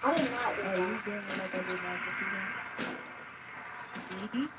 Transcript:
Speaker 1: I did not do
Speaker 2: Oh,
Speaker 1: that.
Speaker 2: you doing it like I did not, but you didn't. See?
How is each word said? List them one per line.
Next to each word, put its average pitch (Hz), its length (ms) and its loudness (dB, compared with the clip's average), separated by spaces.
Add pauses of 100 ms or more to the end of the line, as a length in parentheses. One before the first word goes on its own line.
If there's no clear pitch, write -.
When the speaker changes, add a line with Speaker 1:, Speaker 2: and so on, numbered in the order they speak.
Speaker 1:
I 311 140 8
did 262 140 6
not 240 240 2
do 208 60 0
Speaker 2:
Oh, - 20 0
Speaker 1:
that. 190 140 4
Speaker 2:
you 202 260 4
doing 208 140 0
it 196 200 -2
like 185 160 -2
I 185 40 2
did 185 240 0
not, 180 220 -2
but - 100 -2 (2000)
you 208 100 -4
didn't. - 40 -6
See? 262 140 4 (120)